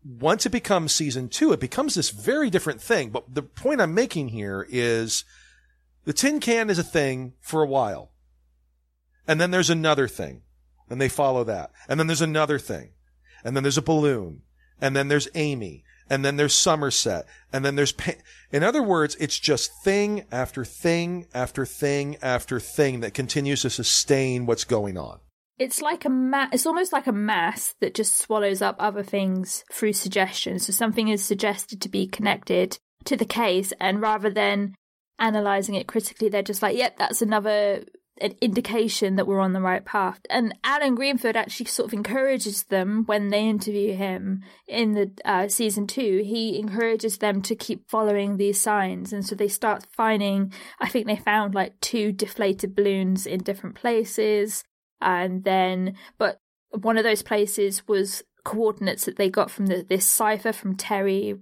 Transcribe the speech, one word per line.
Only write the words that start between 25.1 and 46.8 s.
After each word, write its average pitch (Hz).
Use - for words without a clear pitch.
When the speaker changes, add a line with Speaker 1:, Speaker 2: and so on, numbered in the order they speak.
Speaker 2:
It's 262
like 330
a 294
ma-, 262
it's 247
almost 349
like 277
a 240
mass 202
that 190
just -
swallows 202
up 196
other 202
things 190
through 214
suggestion. 190
So -
something 220
is 208
suggested 202
to -
be 190
connected 190
to 277
the 220
case, 190
and 190
rather 214
than 202
analysing 202
it -
critically, 220
they're 202
just 202
like, 208
"Yep, 247
that's -
another, 208
an 196
indication 220
that 196
we're 196
on 190
the 190
right 185
path." 190
And 233
Alan 277
Greenfield 247
actually 226
sort -
of -
encourages 214
them 202
when 208
they 214
interview 208
him 190
in 226
the, 202
uh, 202
season 208
two. 202
He 226
encourages 220